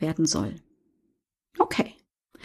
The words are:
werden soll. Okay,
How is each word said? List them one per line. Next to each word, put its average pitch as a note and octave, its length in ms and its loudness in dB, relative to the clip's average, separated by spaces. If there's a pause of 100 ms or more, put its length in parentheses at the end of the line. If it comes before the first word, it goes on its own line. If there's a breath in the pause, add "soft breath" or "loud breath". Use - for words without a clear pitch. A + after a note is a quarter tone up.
werden D#3+ 260 2
soll. G2+ 300 -2 (1000)
Okay, - 380 0 (500 loud breath)